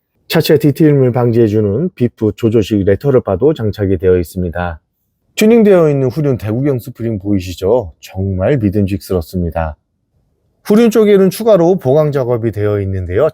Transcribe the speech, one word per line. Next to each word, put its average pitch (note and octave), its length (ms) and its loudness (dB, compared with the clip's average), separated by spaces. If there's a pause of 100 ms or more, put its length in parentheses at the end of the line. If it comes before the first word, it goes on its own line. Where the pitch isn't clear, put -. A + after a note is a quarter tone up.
(280)
차체 D#3 300 2
디테일물 C#3+ 540 2
방지해주는 A2+ 840 0
비프 A2+ 420 -2
조조식 G#2+ 480 0
레터럴 A#2+ 380 0
바도 G#2+ 320 0
장착이 G2+ 420 -2
되어 F#2 220 2
있습니다. F2 640 -6 (520)
튜닝되어 G#3 540 4
있는 C3+ 220 0
후륜 C#3+ 260 -2
대구경 B2 420 -4
스프링 A2+ 420 -8
보이시죠? F#2+ 840 -2
정말 F#2+ 560 -2
믿음직스럽습니다. F#2 1200 -4 (880)
후륜 A3 240 4
쪽에는 G#3 380 4
추가로 F#3+ 480 2
보강 D3+ 340 0
작업이 A#2+ 400 -2
되어 G#2 300 -2
있는데요. F#2+ 540 -2